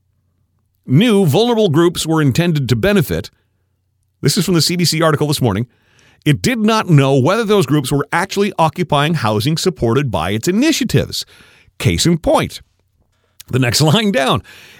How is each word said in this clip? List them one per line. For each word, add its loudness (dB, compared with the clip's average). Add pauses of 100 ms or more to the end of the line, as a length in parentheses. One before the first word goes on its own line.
(840)
knew 4
vulnerable 2
groups 2
were 2
intended 0
to 2
benefit, 0 (920)
this -2
is -2
from 0
the 2
C -2
B -2
C -2
article 2
this -2
morning, 0 (580)
it 0
did -2
not 0
know 4
whether 0
those 2
groups -2
were -2
actually -2
occupying 0
housing -2
supported -2
by -4
its -4
initiatives. -2 (540)
Case 0
in 2
point, -2 (840)
the -4
next -2
<laughs> 4
line 2
down, -2 (360)